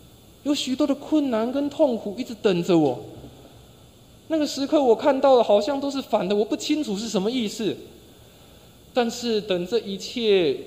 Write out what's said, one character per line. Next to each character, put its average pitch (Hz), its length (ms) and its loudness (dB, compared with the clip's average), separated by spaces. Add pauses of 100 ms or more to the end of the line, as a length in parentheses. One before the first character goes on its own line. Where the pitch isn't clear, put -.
(420)
有 285 120 -2
许 262 220 -4
多 302 100 2
的 277 80 0
困 285 360 0
难 226 200 0
跟 277 200 -2
痛 277 260 2
苦 202 220 -8
一 254 60 -8
直 240 100 -12
等 185 280 2
着 175 140 4
我。 135 220 2 (1300)
那 320 100 0
个 302 80 2
时 269 200 -4
刻 302 160 2
我 240 120 4
看 269 240 2
到 269 180 6
的 233 60 6
好 208 180 4
像 277 200 -2
都 277 100 -4
是 269 100 -4
反 - 260 -2
的， 202 80 0
我 208 100 2
不 285 120 -2
清 302 260 -2
楚 208 140 -4
是 220 120 -6
什 196 120 -2
么 196 100 -2
意 247 160 -2
思。 202 300 -4 (1160)
但 233 180 0
是 226 300 -2
等 180 260 -2
这 233 140 -2
一 196 180 -8
切 196 580 2 (100)